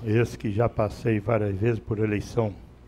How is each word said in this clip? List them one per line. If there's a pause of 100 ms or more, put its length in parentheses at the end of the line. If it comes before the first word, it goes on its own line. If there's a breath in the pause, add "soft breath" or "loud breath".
esse
que
já
passei
várias
vezes
por
eleição (340)